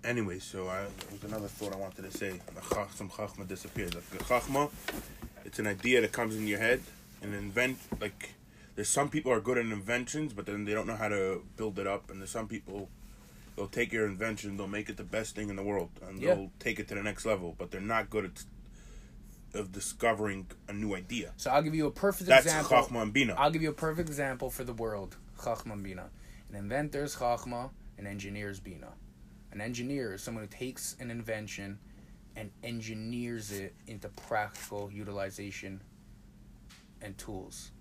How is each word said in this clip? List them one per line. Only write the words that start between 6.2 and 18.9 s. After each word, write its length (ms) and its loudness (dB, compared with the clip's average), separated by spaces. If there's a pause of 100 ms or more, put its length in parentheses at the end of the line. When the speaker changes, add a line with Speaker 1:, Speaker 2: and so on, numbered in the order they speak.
Speaker 1:
in 120 0
your 120 2
head, 220 6 (400)
and 120 -4
invent, 440 2 (220)
like, 300 -6 (460)
there's 120 0
some 220 4
people 240 4
are 80 6
good 160 4
at 80 4
inventions, 680 0
but 140 -6
then 180 -2
they 100 2
don't 140 2
know 80 0
how 140 0
to 320 4 (160)
build 200 0
it 100 0
up. 220 -2
And 120 -10
there's 80 -10
some 180 -4
people, 400 -6 (680)
they'll 100 -2
take 240 2
your 160 6
invention, 480 -2
they'll 120 -2
make 200 -2
it 80 -4
the 80 -8
best 320 -2
thing 140 -2
in 80 -2
the 60 -2
world, 260 2 (180)
and 140 -6
Speaker 2:
Yeah. 140 8
Speaker 1:
they'll 240 -4
take 200 0
it 80 -4
to 80 -4
the 80 -2
next 220 -2
level, 320 2
but 140 -6
they're 100 -4
not 280 2
good 160 2
at, 1300 -12